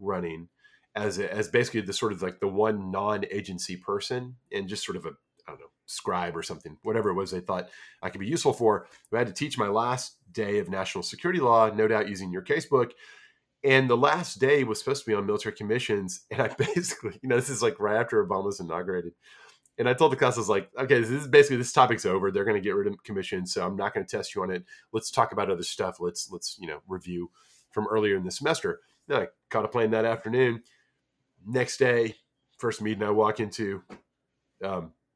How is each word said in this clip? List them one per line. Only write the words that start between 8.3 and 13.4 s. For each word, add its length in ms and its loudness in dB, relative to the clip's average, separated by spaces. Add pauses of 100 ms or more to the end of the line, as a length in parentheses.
for. 360 2 (240)
I 60 2
had 100 2
to 40 -10
teach 240 -6
my 120 0
last 480 -2 (160)
day 260 -2
of 100 -2
national 360 -4
security 340 -2
law, 320 6
no 160 2
doubt 220 2
using 240 -8
your 100 -6
casebook. 480 2 (760)